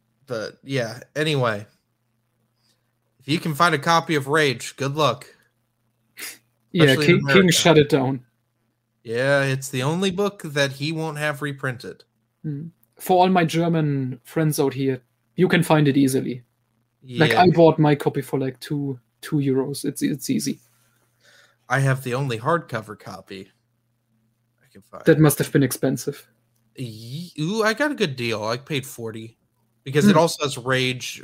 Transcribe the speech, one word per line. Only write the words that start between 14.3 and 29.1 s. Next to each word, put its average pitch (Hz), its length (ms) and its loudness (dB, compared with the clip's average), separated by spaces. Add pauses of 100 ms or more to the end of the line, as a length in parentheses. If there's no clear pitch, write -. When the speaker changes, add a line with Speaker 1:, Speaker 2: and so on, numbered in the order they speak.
Speaker 2:
out 135 140 0
here, 131 280 -4 (340)
you 180 120 2
can 180 140 4
find 151 260 4
it 135 100 2
easily. 131 460 0 (600)
Like, 151 260 0
Speaker 1:
Yeah. 151 100 4
Speaker 2:
I 180 80 6
bought 160 300 6
my 151 160 4
copy 143 260 -4
for, 135 180 -6
like, 131 220 -8
two, 143 360 -6 (220)
two - 180 -4
euros. 139 460 -2
It's, - 180 -6
it's 147 280 -4
easy. 143 300 -4 (1080)
Speaker 1:
I 127 120 0
have 135 240 0
the 123 100 -6
only 127 260 -4
hardcover 113 580 -4
copy 95 540 -16 (1120)
I - 80 -20
can 101 120 -20
find. - 220 -20
Speaker 2:
That 151 140 6
must 151 200 4
have - 120 -4
been 143 120 4
expensive. 135 600 -4 (520)
Speaker 1:
Ye-, 120 600 -14
ooh, 196 240 -4
I 220 100 2
got 294 180 -2
a 269 40 -6
good 175 200 -2
deal. 113 280 -4
I 117 140 -4
paid 135 280 -6
forty 113 520 -14 (460)